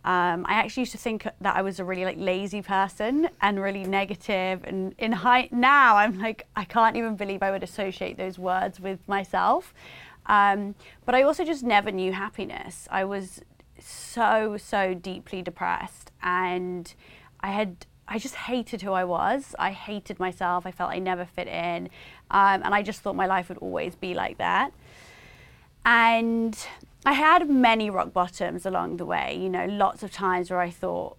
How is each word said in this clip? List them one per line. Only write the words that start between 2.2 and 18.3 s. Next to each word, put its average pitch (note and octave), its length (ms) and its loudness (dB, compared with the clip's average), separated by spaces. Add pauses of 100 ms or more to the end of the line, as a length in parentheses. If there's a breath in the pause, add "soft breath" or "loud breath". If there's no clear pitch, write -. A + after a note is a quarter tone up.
person G#3+ 680 0 (120)
and G3+ 200 2
really G3 240 -4
negative. F#3+ 800 -2
And F#3+ 340 -6
in A3+ 140 -2
hi-, B3 400 2
now B3 440 8
I'm G#3 220 4
like, A3 280 -6 (100)
I G3+ 80 -4
can't A3 320 2
even A3+ 180 -2
believe G3 280 -4
I G3 80 2
would F#3+ 120 -4
associate F#3 540 -6
those F#3 220 -6
words F#3 420 -2
with F#3+ 260 -8
myself. G3 680 0 (520 loud breath)
Um, G3+ 500 4 (280 loud breath)
but B3 100 2
I C4 80 6
also D#4 220 4
just D4+ 180 -4
never G#3+ 280 4
knew F#3 220 -2
happiness. - 760 -10
I F#3+ 140 0
was G3 380 -8 (360)
so, A3 760 0
so F#3+ 380 -2
deeply F#3 480 -10
depressed, F3 680 -6 (120)
and F3+ 720 -2 (480 loud breath)
I G3 80 -6
had G3+ 360 -4 (260)
I A3+ 60 -4
just B3+ 160 -10